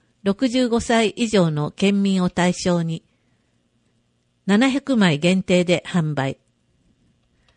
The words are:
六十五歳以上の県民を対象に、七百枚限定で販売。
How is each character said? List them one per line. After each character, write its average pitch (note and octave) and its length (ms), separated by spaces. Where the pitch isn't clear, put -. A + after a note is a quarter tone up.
六 G3 240
十 B3 220
五 A#3 100
歳 A3+ 300
以 A#3 180
上 F#3+ 240
の D3 200
県 G3+ 300
民 F#3+ 220
を F3+ 60
対 F3+ 240
象 F3 280
に、 D#3+ 220
七 G#3+ 240
百 C4+ 260
枚 F3+ 240
限 F3+ 240
定 F3+ 220
で E3+ 200
販 D#3 280
売。 C3+ 240